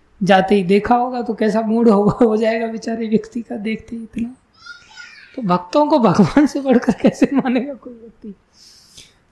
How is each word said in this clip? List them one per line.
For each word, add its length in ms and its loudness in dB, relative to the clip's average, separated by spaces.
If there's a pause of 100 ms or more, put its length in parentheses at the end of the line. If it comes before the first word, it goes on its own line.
(220)
जाते 320 4
ही 100 2
देखा 300 2
होगा 280 -2
तो 120 -6
कैसा 260 0
मूड 280 0
होगा, 360 2
हो 120 2
जाएगा 300 -2
बेचारे 420 -8
व्यक्ति 340 -4
का 140 -12
देखते 400 -10
ही 60 -14
इतना। 320 -12 (1000)
तो 60 -10
भक्तों 440 0
को 120 2
भगवान 480 4
से 140 -4
बढ़कर 320 2
कैसे 400 0
मानेगा 420 -2
कोई 180 -18
व्यक्ति? 420 -20 (960)